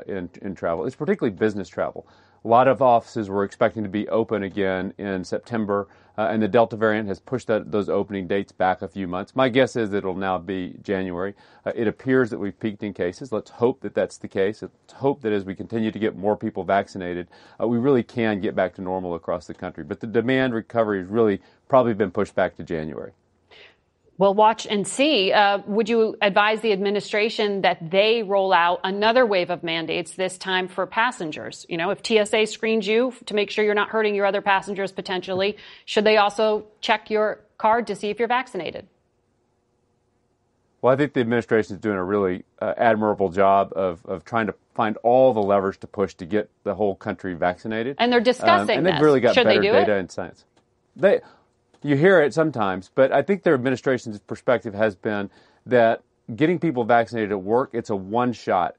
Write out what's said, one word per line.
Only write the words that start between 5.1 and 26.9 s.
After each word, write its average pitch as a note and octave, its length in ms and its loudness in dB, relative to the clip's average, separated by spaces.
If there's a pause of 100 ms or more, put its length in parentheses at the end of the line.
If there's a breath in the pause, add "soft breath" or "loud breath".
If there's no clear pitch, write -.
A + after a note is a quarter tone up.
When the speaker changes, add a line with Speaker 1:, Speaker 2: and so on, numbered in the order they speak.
Speaker 1:
September, G2+ 640 -4 (300 soft breath)
uh, G#2+ 140 0
and A2 100 0
the G#2+ 60 2
Delta A2+ 300 2
variant G#2+ 320 0
has F#2+ 100 -6
pushed - 280 -8
that, G#2+ 240 -2
those G2 180 -2
opening G2 360 -2
dates G2+ 260 -4
back F#2 300 0
a G2 60 -10
few F#2+ 200 -8
months. F2+ 280 -8
My C3 140 2
guess A#2+ 260 2
is A2+ 140 -2
that G2+ 80 -2
it'll F#2 180 -4
now F#2+ 220 -2
be F2+ 440 -8
January. F#2+ 540 -4 (300 soft breath)
Uh, G#2 100 -4
it A2 120 -2
appears C3 420 0
that A2 100 -8
we've G2 180 -8
peaked G#2+ 260 -6
in G2+ 100 -8
cases. F#2 380 -6
Let's G#2 200 -6
hope B2 300 -2
that G2+ 120 -10
that's G2 240 -2
the G2+ 100 -16
case. G2+ 340 -2
Let's - 320 -18
hope - 280 -2
that A2 120 -2
as G2 100 0
we F#2 120 -8
continue A2 360 -4
to G2 80 -10
get G#2 160 -2
more G2+ 220 -2
people G#2 260 -6
vaccinated, F2+ 640 -2 (340 loud breath)
uh, A2 60 0
we A#2+ 120 0
really B2+ 240 2
can A2 360 -2
get F2 160 -4
back F#2 200 -2
to G2 60 -12
normal F#2 340 -6
across E2+ 300 -6
the E2+ 80 -16
country. F2 300 -12
But E2+ 160 -10
the A#2+ 80 -10
demand A#2+ 460 0
recovery G#2+ 480 -2
has F2+ 80 -10
really G#2+ 320 2 (260 soft breath)
probably A#2+ 280 4
been G2 160 0
pushed G2+ 220 -4
back F2+ 240 0
to F2+ 60 -12
January. D#2 480 -8 (1080 loud breath)
Speaker 2:
Well, G3 140 4
watch G#3+ 320 4
and G3+ 220 -2
see. C4+ 440 2
Uh, G3+ 360 4
would G#3 220 -2
you A3+ 340 2
advise G#3 380 2
the A3+ 100 0
administration G3+ 880 -2